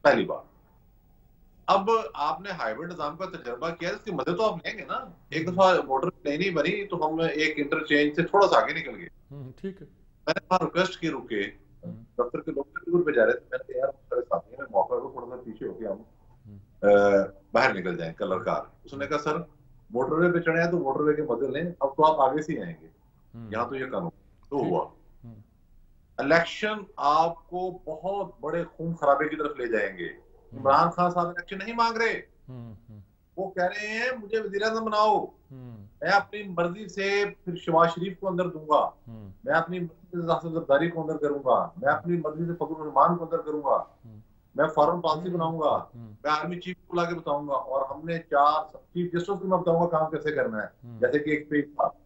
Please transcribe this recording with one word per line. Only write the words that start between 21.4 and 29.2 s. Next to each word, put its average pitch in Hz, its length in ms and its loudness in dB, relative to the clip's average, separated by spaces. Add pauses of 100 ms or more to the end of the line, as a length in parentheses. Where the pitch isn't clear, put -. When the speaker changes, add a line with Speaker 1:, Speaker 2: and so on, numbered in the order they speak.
Speaker 1:
लें, 170 300 -4
अब 139 160 0
तो 156 60 6
आप 143 280 6
आगे 151 100 0
से 156 120 -6
ही 127 60 -4
आएंगे, 85 280 -12 (460)
Speaker 2:
हम्म। 117 200 -12
Speaker 1:
यहाँ 117 160 -2
तो 135 60 -8
ये 147 100 -4
कानून।" 92 240 -6 (400)
तो 139 100 -2
Speaker 2:
ठीक। 107 120 0
Speaker 1:
हुआ। 78 200 -2 (320)
Speaker 2:
हम्म। 117 120 -18 (880)
Speaker 1:
Election 185 600 2 (140)
आपको 170 720 0
बहुत 180 680 -8
बड़े 160 220 -4
खून 165 300 -6
खराबे 143 360 2